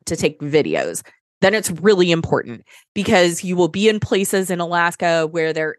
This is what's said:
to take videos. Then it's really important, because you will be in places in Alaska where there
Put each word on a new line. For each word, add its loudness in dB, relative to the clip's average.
to -4
take -2
videos. 0
Then 4
it's -2
really 2
important, -4
because 2
you -4
will 2
be 0
in 0
places -2
in -4
Alaska 0
where -2
there -4